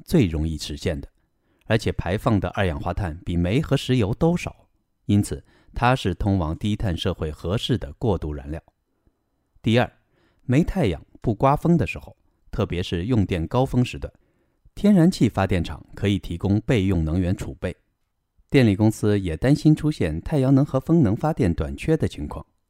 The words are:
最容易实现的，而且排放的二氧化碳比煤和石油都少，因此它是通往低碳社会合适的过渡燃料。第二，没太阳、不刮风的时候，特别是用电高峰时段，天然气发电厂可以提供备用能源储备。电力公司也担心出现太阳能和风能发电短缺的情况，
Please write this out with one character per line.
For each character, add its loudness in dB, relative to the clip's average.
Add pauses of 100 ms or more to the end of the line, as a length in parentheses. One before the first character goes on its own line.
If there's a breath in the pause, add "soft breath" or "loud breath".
最 4
容 -2
易 -4
实 -8
现 -4
的， -16 (580)
而 2
且 -2
排 -4
放 0
的 -4
二 -2
氧 -4
化 -6
碳 -4
比 -4
煤 0
和 0
石 -2
油 0
都 0
少， -12 (360)
因 4
此 -8 (300 soft breath)
它 2
是 -2
通 0
往 -2
低 -4
碳 -4
社 -2
会 -6
合 -6
适 -2
的 -8
过 -2
渡 -8
燃 -12
料。 -10 (1000)
第 2
二， 0 (520)
没 2
太 0
阳、 -4 (160)
不 -2
刮 2
风 2
的 0
时 -12
候， -20 (340)
特 -2
别 -2
是 -4
用 2
电 -2
高 0
峰 0
时 -6
段， -12 (640)
天 4
然 8
气 2
发 0
电 0
厂 -10 (100)
可 -2
以 2
提 -8
供 0
备 2
用 2
能 0
源 0
储 -10
备。 -8 (760)
电 6
力 4
公 4
司 0
也 -4
担 2
心 4
出 -2
现 -2
太 -2
阳 4
能 4
和 -2
风 2
能 2
发 -2
电 0
短 -4
缺 -2
的 -2
情 -8
况， -12 (260)